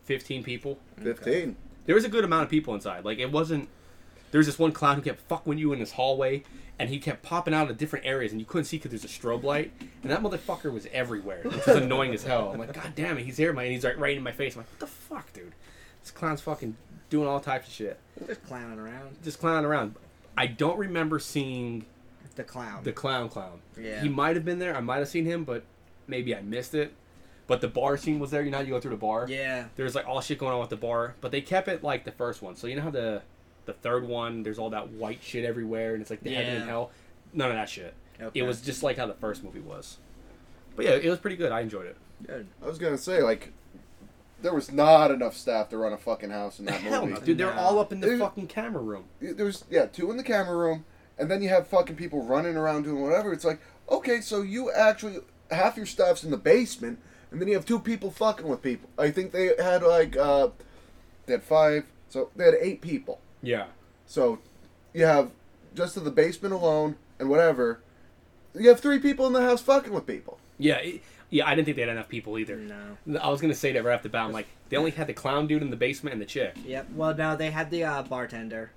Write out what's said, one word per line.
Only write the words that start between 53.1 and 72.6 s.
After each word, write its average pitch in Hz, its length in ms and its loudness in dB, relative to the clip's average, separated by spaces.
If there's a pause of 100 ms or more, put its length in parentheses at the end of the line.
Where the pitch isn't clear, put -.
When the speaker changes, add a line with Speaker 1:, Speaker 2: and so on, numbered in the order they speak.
Speaker 3:
It's 160 120 -4
like, 156 140 0 (300)
okay, 254 320 2
so 208 200 -4
you 220 300 -4
actually, 214 480 0 (320)
half 185 260 2
your 214 80 -8
staff's 180 380 2
in 160 80 -4
the 135 60 0
basement, 151 600 2 (300)
and 151 100 -8
then 185 80 -2
you 208 60 4
have 180 120 0
two 233 140 2
people 208 300 -4
fucking 214 380 0
with 131 160 -4
people. 123 340 -4
I 147 140 4
think 185 200 -4
they 185 280 2
had, 180 240 4
like, 165 340 6
uh, 139 320 6 (800)
they 123 60 2
had 117 100 0
five, 151 420 6 (240)
so 131 260 -4
they - 100 4
had 170 140 12
eight 185 220 -2
people. - 400 -6 (220)
Speaker 1:
Yeah. 110 240 -2 (400)
Speaker 3:
So 120 320 2 (540)
you 165 120 6
have 143 260 6 (440)
just 175 220 -2
in 175 60 -6
the 147 80 -2
basement 170 420 4
alone 151 420 2 (240)
and 135 100 -2
whatever, 139 520 6 (760)
you 220 140 10
have 240 100 12
three 285 200 4
people 277 280 4
in 247 60 4
the 254 80 4
house 247 200 4
fucking 269 320 4
with 165 140 -2
people. - 320 -8 (180)
Speaker 1:
Yeah, 139 200 4
it, 165 240 -6 (300)
yeah, 147 160 2
I 143 80 4
didn't 160 100 4
think 147 120 -2
they 123 60 -2
had 117 60 -2
enough 113 200 -6
people 110 280 -6
either. 104 200 -6
Speaker 2:
No. - 640 -10